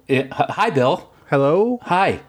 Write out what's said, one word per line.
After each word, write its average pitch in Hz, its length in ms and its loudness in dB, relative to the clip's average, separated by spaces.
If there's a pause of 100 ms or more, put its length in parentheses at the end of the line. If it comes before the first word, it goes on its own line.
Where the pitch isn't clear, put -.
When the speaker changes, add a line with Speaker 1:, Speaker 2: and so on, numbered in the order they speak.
Speaker 1:
It, 135 200 0
h-, - 240 -4
hi, 220 200 -2
Bill. 143 400 0 (200)
Speaker 2:
Hello? 180 520 0
Speaker 1:
Hi. 175 460 0